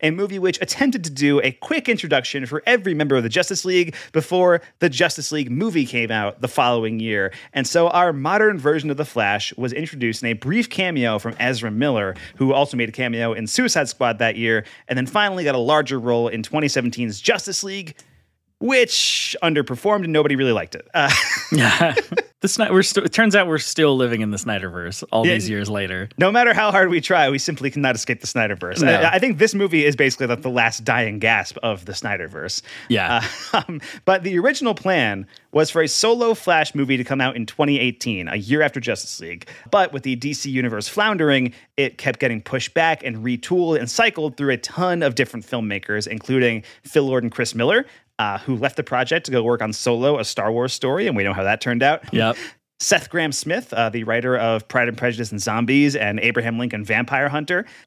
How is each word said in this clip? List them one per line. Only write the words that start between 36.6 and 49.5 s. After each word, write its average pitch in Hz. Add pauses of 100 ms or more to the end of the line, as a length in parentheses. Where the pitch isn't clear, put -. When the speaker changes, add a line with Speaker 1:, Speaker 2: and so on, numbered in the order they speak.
Speaker 1:
movie 135
to 127
come 131
out 127
in 117
twenty 139
eighteen, 117
a -
year 113
after 139
Justice 117
League. 85 (240)
But 185
with 135
the 131
D 135
C 143
Universe 123
floundering, 151 (240)
it 135
kept 131
getting 117
pushed -
back 165
and 120
retooled 151
and 120
cycled 165
through 139
a 120
ton 175
of 123
different 120
filmmakers, 104
including 113 (220)
Phil -
Lord 127
and 113
Chris 117
Miller, 175 (340)
uh, 104
who 131
left 131
the 147
project 131
to 139
go 120
work 117